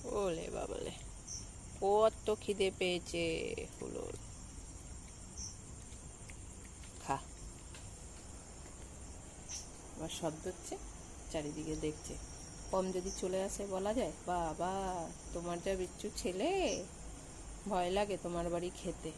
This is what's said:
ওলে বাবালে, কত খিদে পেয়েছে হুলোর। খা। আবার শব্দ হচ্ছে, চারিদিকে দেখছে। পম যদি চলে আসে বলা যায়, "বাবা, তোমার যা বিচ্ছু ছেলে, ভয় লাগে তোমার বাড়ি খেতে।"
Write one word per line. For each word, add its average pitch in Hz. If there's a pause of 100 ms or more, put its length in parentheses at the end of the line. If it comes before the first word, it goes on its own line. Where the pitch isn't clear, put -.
ওলে 180
বাবালে, - (880)
কত 214
খিদে 196
পেয়েছে 170 (260)
হুলোর। - (3000)
খা। 135 (2750)
আবার 160
শব্দ 156
হচ্ছে, - (560)
চারিদিকে 156
দেখছে। 151 (560)
পম 185
যদি 185 (100)
চলে 190
আসে 202
বলা 196
যায়, 190 (140)
"বাবা, 175 (260)
তোমার 175
যা 196
বিচ্ছু 185
ছেলে, 214 (840)
ভয় 180
লাগে 190
তোমার 170
বাড়ি 175 (120)
খেতে।" 165